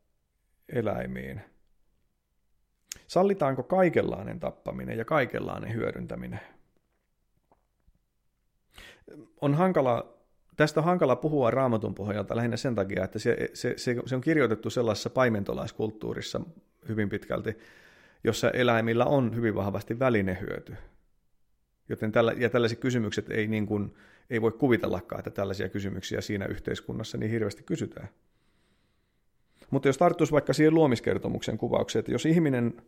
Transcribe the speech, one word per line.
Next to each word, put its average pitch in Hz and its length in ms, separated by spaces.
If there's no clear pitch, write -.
eläimiin. 67 720
Sallitaanko 170 560
kaikenlainen 151 760
tappaminen - 580
ja 110 80
kaikenlainen 113 680
hyödyntäminen? - 680
On 143 120
hankala, 151 640
tästä 151 220
on 151 40
hankala 165 320
puhua 143 360
Raamatun 117 440
pohjalta 101 400
lähinnä 117 220
sen 123 180
takia, 95 280
että 101 160
se, 117 340
se, - 240
se, 123 180
se 131 100
on 127 60
kirjoitettu 123 480
sellaisessa 110 400
paimentolaiskulttuurissa 107 1300
hyvin 107 220
pitkälti, 110 480
jossa 113 280
eläimillä 117 540
on 131 300
hyvin 113 200
vahvasti 101 440
välinehyöty. 101 760
Joten 107 220
tällä, 113 260
ja 120 120
tällaiset 120 300
kysymykset 113 500
ei, 107 180
niin 107 180
kuin, 101 300
ei 113 120
voi 110 100
kuvitellakaan, 101 680
että - 120
tällaisia 98 380
kysymyksiä 101 520
siinä 101 240
yhteiskunnassa 117 720
niin 110 140
hirveästi 107 320
kysytään. - 460
Mutta 135 180
jos 135 100
tarttuisi 170 360
vaikka 139 200
siihen 156 200
luomiskertomuksen 117 840
kuvaukseen, 113 420
että - 120
jos 123 140
ihminen 139 640